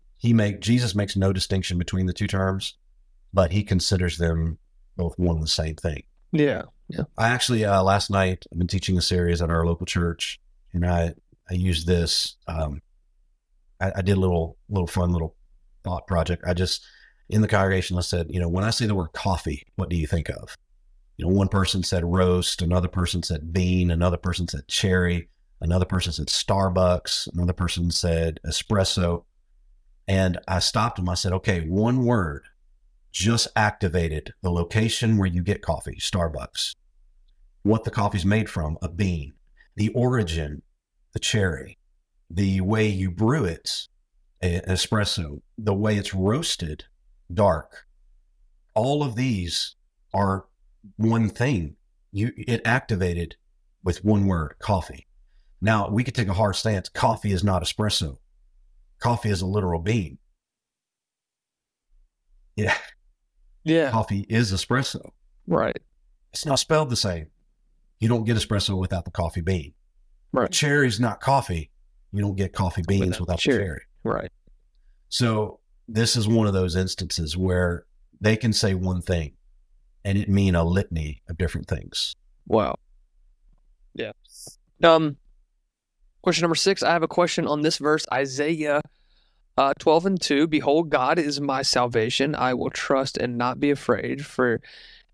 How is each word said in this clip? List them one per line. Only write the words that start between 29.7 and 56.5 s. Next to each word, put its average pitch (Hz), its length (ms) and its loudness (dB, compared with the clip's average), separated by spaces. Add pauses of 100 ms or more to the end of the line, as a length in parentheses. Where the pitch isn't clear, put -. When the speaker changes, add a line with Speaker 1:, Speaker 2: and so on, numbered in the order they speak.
Speaker 1:
And 95 400 2
I 90 140 0
stopped 113 400 -2
him. 87 80 0
I 90 60 0
said, 90 180 -2
"Okay, 92 300 0
one 110 420 2
word 92 400 0 (640)
just 110 460 0
activated 87 760 0 (100)
the 90 100 0
location 110 640 2
where 95 100 4
you 87 160 0
get 95 200 -2
coffee, 76 340 -6
Starbucks. 78 800 -4 (880)
What 110 180 4
the - 80 -4
coffee's 101 340 -2
made 104 240 2
from, 80 340 -4
a 85 60 -6
bean. 85 440 -4 (420)
The 107 200 0
origin, 85 680 0 (500)
the - 60 -6
cherry. 87 580 -2 (540)
The 95 300 2
way 107 260 2
you 92 240 -2
brew 110 360 2
it, - 420 -8 (520)
a-, 90 200 0
espresso. 92 800 -2 (180)
The 107 160 -2
way 104 220 0
it's 98 180 -4
roasted, 95 720 -2 (500)
dark. 90 540 0 (880)
All 139 280 2
of 120 140 -4
these 104 580 -2 (400)
are 95 320 0 (480)
one 113 340 2
thing. 95 460 -2 (380)
You, 104 240 -2
it 117 280 -2
activated 90 680 0 (480)
with 87 220 -4
one 101 220 4
word, 82 340 0
coffee." - 460 -4 (540)
Now, 104 280 2
we 104 160 0
could 123 100 -6
take 107 140 0
a 95 60 0
hard 104 200 2